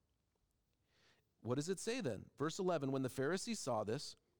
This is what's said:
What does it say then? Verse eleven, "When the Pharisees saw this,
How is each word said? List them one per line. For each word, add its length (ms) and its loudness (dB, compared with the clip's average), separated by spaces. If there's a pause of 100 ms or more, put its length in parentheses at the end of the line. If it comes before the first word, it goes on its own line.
(1400)
What 140 0
does 140 -2
it 100 -2
say 220 -2
then? 240 -2 (120)
Verse 220 0
eleven, 320 2
"When 100 2
the 80 2
Pharisees 500 0
saw 240 2
this, 320 -2 (240)